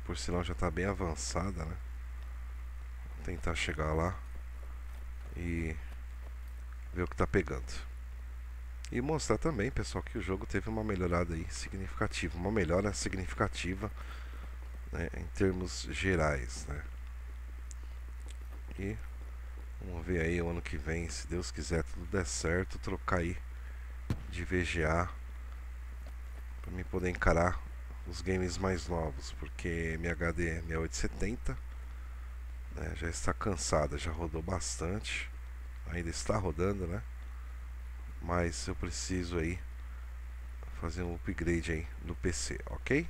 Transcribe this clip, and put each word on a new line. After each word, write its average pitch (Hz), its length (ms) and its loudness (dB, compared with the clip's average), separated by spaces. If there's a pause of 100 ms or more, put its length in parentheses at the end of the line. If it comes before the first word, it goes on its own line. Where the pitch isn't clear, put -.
Por 85 140 -2
sinal 90 260 2
já 85 120 0
tá 87 140 4
bem 85 160 2
avançada, 90 760 0
né? 85 140 -4 (1400)
Vou - 100 -6
tentar 87 300 0
chegar 78 380 2
lá 85 260 4 (1200)
e 82 380 0 (1160)
ver 90 120 0
o 85 40 0
que - 80 -4
tá 92 100 6
pegando. 82 460 2 (1200)
E 120 80 2
mostrar 139 380 4
também, 131 340 4
pessoal, 98 320 0
que - 140 -4
o 107 40 0
jogo 92 240 0
teve 98 240 2
uma 110 140 2
melhorada 90 520 4
aí 87 140 -2
significativa, - 840 0
uma 90 160 2
melhora 98 420 6
significativa, 95 960 0 (1000)
né, 82 240 0
em 85 120 -4
termos 92 640 2
gerais, 76 720 4
né? 71 180 -4 (2000)
E 101 180 -2 (840)
vamos 90 240 -4
ver 87 160 4
aí 85 200 4
o 85 80 2
ano 85 140 0
que - 140 -2
vem, 82 320 0
se - 180 -6
Deus 87 240 -2
quiser, 80 320 2
tudo - 240 -4
der 95 180 2
certo, 87 540 2
trocar 95 400 2
aí 85 180 2 (920)
de 87 140 -2
V 87 220 4
G 82 180 2
A 85 240 6 (1600)
pra 90 80 -6
mim 90 140 -2
poder 90 260 2
encarar 87 460 8 (500)
os 87 120 -6
games 90 380 2
mais 92 300 2
novos, 80 460 0
porque 82 680 -2
minha 85 120 2
H 85 200 2
D 82 320 2
mil 80 180 0
oitocentos - 360 0
e - 20 -8
setenta, 120 380 2 (1160)
né, 78 200 -2
já 82 120 -2
está 82 240 2
cansada, 78 640 4
já 80 160 -2
rodou 80 300 0
bastante, 92 880 0 (560)
ainda 85 240 -2
está - 260 2
rodando, 92 520 2
né? 87 160 0 (1160)
Mas 87 480 2
eu 92 80 0
preciso 90 600 0
aí 82 220 2 (1200)
fazer 85 220 0
um 87 100 0
upgrade 85 580 2
aí 82 160 0 (160)
no 85 120 -4
P 90 180 2
C, - 320 -2
ok? - 440 2